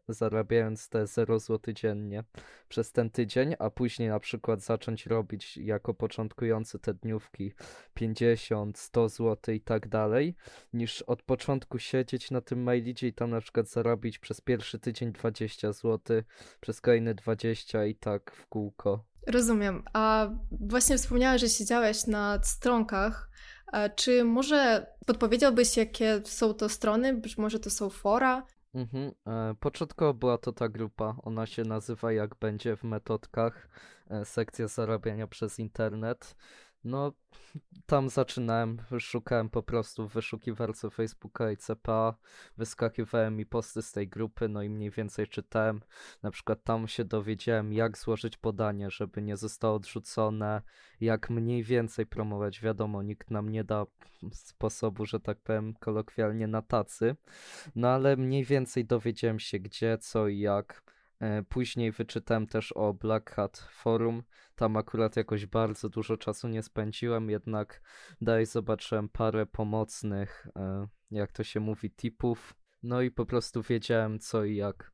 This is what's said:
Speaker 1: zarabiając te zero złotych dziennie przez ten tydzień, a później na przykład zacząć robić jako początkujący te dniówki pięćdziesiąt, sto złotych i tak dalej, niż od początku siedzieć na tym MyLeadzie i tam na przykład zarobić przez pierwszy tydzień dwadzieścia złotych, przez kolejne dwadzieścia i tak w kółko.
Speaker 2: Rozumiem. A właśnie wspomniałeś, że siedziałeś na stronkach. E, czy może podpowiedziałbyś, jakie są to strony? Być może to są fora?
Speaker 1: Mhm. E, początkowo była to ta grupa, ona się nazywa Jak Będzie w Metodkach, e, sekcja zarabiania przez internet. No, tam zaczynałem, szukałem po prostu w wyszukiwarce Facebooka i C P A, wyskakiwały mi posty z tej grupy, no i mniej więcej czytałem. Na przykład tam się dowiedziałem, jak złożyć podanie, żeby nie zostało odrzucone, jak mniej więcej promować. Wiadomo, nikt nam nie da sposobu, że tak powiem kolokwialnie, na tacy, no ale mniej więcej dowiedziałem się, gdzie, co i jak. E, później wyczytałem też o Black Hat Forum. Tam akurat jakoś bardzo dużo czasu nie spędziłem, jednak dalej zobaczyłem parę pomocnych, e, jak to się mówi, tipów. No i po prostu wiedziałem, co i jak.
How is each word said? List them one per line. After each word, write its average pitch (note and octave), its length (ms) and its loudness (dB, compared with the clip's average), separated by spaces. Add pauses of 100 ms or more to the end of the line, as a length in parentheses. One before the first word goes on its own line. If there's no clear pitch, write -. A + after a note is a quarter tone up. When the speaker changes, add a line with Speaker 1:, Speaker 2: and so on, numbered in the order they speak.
Speaker 1:
zarabiając A2 800 2
te G#2+ 180 0
zero A2+ 320 2
złotych A2 360 -2
dziennie G#2 480 -2 (440)
przez - 240 -2
ten A#2 180 2
tydzień, B2+ 500 2
a G#2+ 100 0
później A#2 400 0
na G#2+ 100 2
przykład A2+ 420 -2
zacząć A2+ 440 -2
robić A2 520 -2
jako G#2+ 360 -2
początkujący A2 880 -2
te G#2 140 -2
dniówki G#2+ 600 -6 (400)
pięćdziesiąt, A2 840 2
sto A2+ 320 2
złotych A2+ 460 0
i G#2+ 60 -4
tak A2 260 0
dalej, A2 480 2 (380)
niż A#2 280 -4
od - 220 -2
początku C3 560 0
siedzieć - 520 -2
na B2 100 0
tym B2 220 -2
MyLeadzie B2 440 0
i A2+ 60 0
tam A#2+ 160 -2
na A2+ 120 0
przykład - 280 0
zarobić A#2 500 0
przez - 220 -8
pierwszy A2+ 380 -2
tydzień A#2 320 -4
dwadzieścia A2 640 -4
złotych, A2+ 520 0 (340)
przez - 220 -6
kolejne A#2 320 6
dwadzieścia A2 720 0
i G#2+ 100 0
tak - 360 -4
w - 160 -20
kółko. G#2 580 -2 (220)
Speaker 2:
Rozumiem. A3+ 560 2 (100)
A A3 360 4 (220)
właśnie B3 460 4
wspomniałeś, B3 440 4
że A#3 80 4
siedziałeś A3 580 2
na G#3 360 0
stronkach. A3 880 2 (440)
E, G#3 160 2
czy B3 340 4
może B3+ 640 6 (180)
podpowiedziałbyś, A#3+ 720 6
jakie A3 480 2
są G#3+ 280 2
to G#3+ 160 -2
strony? A3+ 440 2
Być A3 240 -4
może G#3+ 220 0
to G#3+ 100 -6
są G3+ 200 0
fora? B3+ 560 2 (280)
Speaker 1:
Mhm. C3 380 -4 (160)
E, A2 320 -2
początkowo D3 540 0
była A#2+ 240 2
to A#2+ 140 -4
ta A2+ 180 -2
grupa, A2 540 -4
ona A2+ 220 -4
się A2+ 180 -6
nazywa A2 480 -2
Jak G#2+ 240 0
Będzie A2 400 -2
w - 80 -12
Metodkach, A2+ 880 -4 (400)
e, G#2 160 -4
sekcja A2+ 420 -4
zarabiania A2 600 -2
przez - 320 -6
internet. A2 760 -4 (480)
No, C3+ 300 -2 (720)
tam C3+ 240 4
zaczynałem, A#2 680 0 (220)
szukałem A2+ 500 -2
po A2+ 140 -2
prostu A2+ 440 -2
w G#2 60 -12
wyszukiwarce A2 760 -4
Facebooka A2 640 -4
i G2+ 60 -4
C - 180 -6
P - 160 -4
A, A2+ 220 4 (440)
wyskakiwały A2+ 720 0
mi G#2+ 140 -4
posty A2+ 360 -4
z - 100 -10
tej G#2 160 -4
grupy, A2 420 -4
no G#2 140 -4
i G#2 60 -4
mniej G#2+ 220 -6
więcej G#2+ 360 -4
czytałem. A2 540 0 (420)
Na G#2+ 80 -4
przykład - 320 -4
tam A2+ 240 0
się A2+ 180 -4
dowiedziałem, G#2+ 680 0
jak A2+ 240 0
złożyć A2+ 400 -4
podanie, G2+ 520 -2
żeby G#2 320 -6
nie G#2 160 -4
zostało G#2+ 380 0
odrzucone, G#2+ 880 -2 (400)
jak A2+ 280 0
mniej A#2 340 0
więcej A2+ 420 0
promować. G#2 560 -4
Wiadomo, G#2 420 -2
nikt G#2 280 -8
nam G#2+ 180 -2
nie A2 140 -2
da G#2 220 0 (480)
sposobu, G#2+ 720 -4
że G#2 140 -4
tak - 200 -4
powiem A2 340 -2
kolokwialnie, G#2+ 720 -2
na A2 140 0
tacy, A#2 540 0 (600)
no A#2+ 140 4
ale C3+ 280 6
mniej C3 280 2
więcej C3 400 2
dowiedziałem A2+ 540 0
się, G#2 200 -4
gdzie, A2 380 0
co A2 300 0
i G2+ 120 0
jak. G2+ 480 -2 (320)
E, G#2+ 240 -2
później A#2+ 480 -2
wyczytałem A2 560 -2
też - 240 -4
o G#2 220 0
Black A2 380 -2
Hat - 260 -4
Forum. A#2 640 0 (320)
Tam A2 220 2
akurat A2 380 0
jakoś G#2+ 300 0
bardzo A2 440 0
dużo A2 280 -2
czasu - 300 -6
nie A2 160 -4
spędziłem, A2 640 -2
jednak G#2+ 520 -4 (400)
dalej A2+ 240 6
zobaczyłem G#2+ 640 -2
parę A2 360 2
pomocnych, G#2+ 1080 -4
e, G2 320 -4 (240)
jak G#2 200 -2
to A2 120 -6
się - 160 -4
mówi, G#2+ 320 -4
tipów. - 600 -4 (300)
No B2 180 0
i B2+ 100 2
po A#2 140 -2
prostu A#2+ 360 0
wiedziałem, A2 580 2
co A2 240 0
i G#2 120 0
jak. G2+ 380 -4